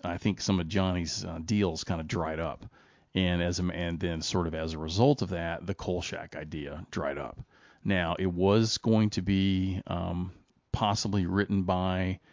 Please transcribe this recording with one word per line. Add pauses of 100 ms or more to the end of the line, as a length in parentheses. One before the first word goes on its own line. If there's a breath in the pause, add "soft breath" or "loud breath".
I
think
some
of
Johnny's,
uh,
deals
kinda
dried
up. (480 soft breath)
And
as
a,
and
then
sort
of
as
a
result
of
that,
the
Kolchak
idea
dried
up. (440 soft breath)
Now,
it
was
going
to
be,
um, (400)
possibly
written
by, (140 loud breath)